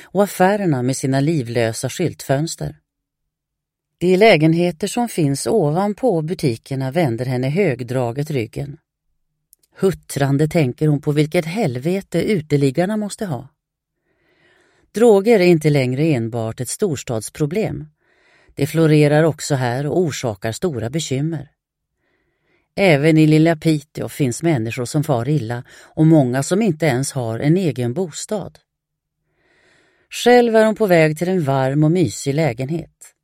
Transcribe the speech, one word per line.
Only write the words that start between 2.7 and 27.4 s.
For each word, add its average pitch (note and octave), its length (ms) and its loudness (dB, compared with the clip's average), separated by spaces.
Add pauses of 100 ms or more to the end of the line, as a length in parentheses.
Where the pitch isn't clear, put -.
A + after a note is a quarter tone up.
De F3+ 180 2
lägenheter F3 680 2
som A#3+ 220 -4
finns C#3 380 -2
ovanpå F#3+ 760 0
butikerna C3+ 680 -4
vänder B2+ 340 -2
henne C3 240 -2
högdraget C3 800 -2
ryggen. C#3 460 -6 (1000)
Huttrande D#3 720 -2
tänker D#3 400 0
hon D3 140 0
på D3+ 100 -4
vilket D3+ 340 0
helvete E3+ 800 -4
uteliggarna D#3+ 760 0
måste G#3 280 -8
ha. B2+ 240 -8 (1400)
Droger G#3+ 480 4
är F3+ 60 4
inte D#3+ 240 4
längre C3+ 340 0
enbart A#2 560 -2
ett B2+ 100 -8
storstadsproblem. D3+ 1160 -4 (720)
Det D3 120 -2
florerar D3+ 560 4
också D#3 320 -2
här B2+ 300 -2
och D#3 140 -2
orsakar A#2+ 520 -4
stora A#2 380 -6
bekymmer. D3 640 -6 (1200)
Även D#3 420 4
i D#3 100 6
lilla D#3 280 4
Piteå D3+ 540 -4
finns B2+ 340 -4
människor A#2+ 420 -2
som D3 180 -2
far B2 260 -2
illa A#2+ 340 -4 (320)
och D#3+ 120 4
många C3+ 360 4
som F#3+ 180 -2
inte E3+ 240 0
ens C3 260 0
har A2+ 280 -4
en D#3+ 180 2